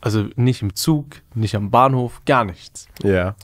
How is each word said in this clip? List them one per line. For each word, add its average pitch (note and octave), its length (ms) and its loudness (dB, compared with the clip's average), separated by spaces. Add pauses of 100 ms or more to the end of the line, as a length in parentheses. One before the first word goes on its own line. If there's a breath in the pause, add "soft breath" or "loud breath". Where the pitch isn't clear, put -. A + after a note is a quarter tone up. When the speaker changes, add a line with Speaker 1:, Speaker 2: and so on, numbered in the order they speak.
Speaker 1:
Also G#2 240 0 (100)
nicht B2 260 0
im G2+ 140 -4
Zug, D3+ 320 0 (260)
nicht A2 220 -2
am G2+ 160 -4
Bahnhof, B2+ 540 2
gar C3 180 2
nichts. - 440 -12 (160)
Speaker 2:
Ja. F#2+ 400 0